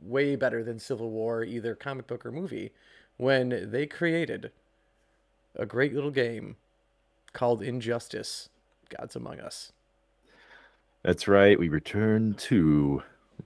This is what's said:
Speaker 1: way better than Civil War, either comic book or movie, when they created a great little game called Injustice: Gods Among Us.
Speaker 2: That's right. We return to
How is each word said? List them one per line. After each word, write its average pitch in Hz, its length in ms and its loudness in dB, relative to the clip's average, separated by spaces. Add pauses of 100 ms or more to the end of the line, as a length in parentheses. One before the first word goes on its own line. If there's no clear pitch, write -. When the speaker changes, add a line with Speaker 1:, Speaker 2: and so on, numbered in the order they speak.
Speaker 1:
way 139 340 0
better 120 300 0
than 117 140 -6
Civil 113 320 -6
War, 113 340 -2
either 113 300 -6
comic 135 320 -10
book 123 180 -10
or 117 80 -10
movie, 165 400 -8 (460)
when 123 520 2
they 131 160 -2
created 165 640 -2 (1040)
a 120 100 -4
great 123 260 0
little 143 180 -2
game 117 460 -4 (800)
called 120 280 0
Injustice: 117 840 -6 (400)
Gods - 260 -12
Among 120 260 -12
Us. - 320 -14 (1300)
Speaker 2:
That's - 260 0
right. 101 300 8
We 85 100 2
return 107 640 2
to 76 680 4 (440)